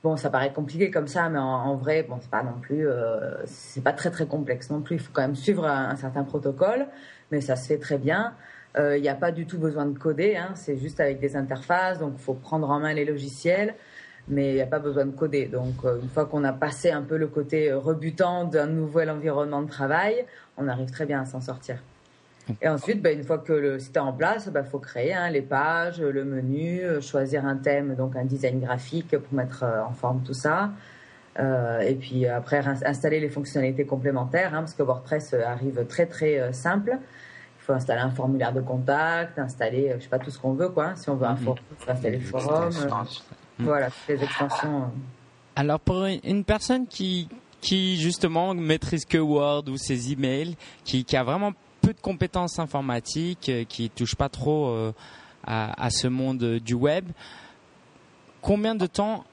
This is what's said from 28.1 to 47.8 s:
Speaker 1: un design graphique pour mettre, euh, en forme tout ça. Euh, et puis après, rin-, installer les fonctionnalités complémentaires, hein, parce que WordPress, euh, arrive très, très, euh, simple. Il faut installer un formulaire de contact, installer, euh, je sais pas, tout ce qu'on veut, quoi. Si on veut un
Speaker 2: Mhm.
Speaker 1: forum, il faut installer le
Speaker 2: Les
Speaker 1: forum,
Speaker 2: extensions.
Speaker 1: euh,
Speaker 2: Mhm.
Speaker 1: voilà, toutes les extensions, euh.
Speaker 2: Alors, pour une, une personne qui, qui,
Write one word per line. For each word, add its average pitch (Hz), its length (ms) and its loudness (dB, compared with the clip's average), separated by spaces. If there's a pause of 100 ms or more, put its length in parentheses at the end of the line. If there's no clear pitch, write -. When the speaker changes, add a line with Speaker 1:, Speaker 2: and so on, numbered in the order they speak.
Speaker 1:
un 127 80 -2
design 131 380 0
graphique 127 560 -2
pour 139 160 -4
mettre, 127 300 -2
euh, 113 200 0
en 117 80 -4
forme 127 320 0
tout 131 100 -6
ça. 165 360 2 (680)
Euh, 120 420 2
et 123 140 4
puis 127 300 0
après, 123 360 2
rin-, 139 240 0
installer 151 340 2
les 151 80 0
fonctionnalités 135 580 0
complémentaires, 139 720 0
hein, 160 40 0
parce 160 140 -6
que - 100 -2
WordPress, 131 500 0
euh, 120 120 4
arrive 120 420 -2
très, - 180 2
très, 151 340 2
euh, 127 140 -2
simple. 202 440 0 (600)
Il - 60 -20
faut 139 80 2
installer 127 260 2
un 127 120 0
formulaire 127 420 0
de 131 80 0
contact, 151 760 0
installer, 131 520 0
euh, 123 80 0
je 117 60 -10
sais - 60 -20
pas, 131 100 0
tout 131 120 -8
ce - 80 -14
qu'on 131 140 0
veut, 135 160 2
quoi. 160 260 0
Si - 140 -8
on 139 60 2
veut 127 120 2
un 120 60 2
Speaker 2:
Mhm. 123 60 0
Speaker 1:
forum, 123 200 -2 (100)
il - 160 -18
faut 127 60 -2
installer 127 260 0
le 127 60 -4
Speaker 2:
Les - 60 -8
Speaker 1:
forum, 151 380 2
Speaker 2:
extensions. 147 260 -2
Speaker 1:
euh, - 640 -8
Speaker 2:
Mhm. 120 60 0
Speaker 1:
voilà, 143 220 4
toutes - 200 -10
les 143 160 2
extensions, 143 600 0
euh. - 20 -2 (720)
Speaker 2:
Alors, 147 240 2
pour 185 240 2
une, 190 180 -2
une 196 220 2
personne 247 420 2
qui, 185 400 -2 (320)
qui, 185 380 2